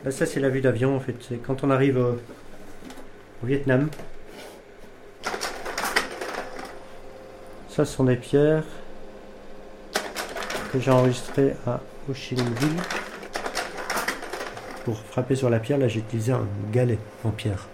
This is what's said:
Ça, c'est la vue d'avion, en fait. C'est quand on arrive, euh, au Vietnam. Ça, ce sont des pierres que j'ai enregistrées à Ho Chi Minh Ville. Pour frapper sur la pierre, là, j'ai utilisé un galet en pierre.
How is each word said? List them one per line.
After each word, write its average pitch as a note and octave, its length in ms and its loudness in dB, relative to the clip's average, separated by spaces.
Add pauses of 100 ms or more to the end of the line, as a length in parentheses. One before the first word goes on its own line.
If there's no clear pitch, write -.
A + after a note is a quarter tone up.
(100)
Ça, D#3+ 160 2
c'est D#3 140 0
la C3+ 80 4
vue C3 120 2
d'avion, B2+ 360 6
en B2+ 40 2
fait. B2 200 -4
C'est A#2+ 160 -6
quand B2+ 280 -2
on C#3 60 6
arrive, C3 280 6
euh, B2 140 4 (1300)
au A#2 40 -4
Vietnam. C3+ 420 4 (3750)
Ça, D3+ 160 2
ce - 100 -2
sont C3+ 100 4
des B2+ 120 6
pierres D3+ 480 4 (2000)
que C3 80 4
j'ai C3 100 2
enregistrées B2+ 640 6 (120)
à B2 140 0 (280)
Ho C3 60 -2
Chi - 200 -6
Minh A#2+ 200 2
Ville. D3+ 280 2 (2000)
Pour A2+ 140 -2
frapper B2+ 380 0
sur B2 140 4
la A2+ 80 6
pierre, C#3 200 2
là, B2+ 100 4
j'ai A2 120 2
utilisé A2+ 320 0
un A2+ 140 2 (260)
galet B2 260 4 (260)
en A2 60 4
pierre. G2+ 440 -2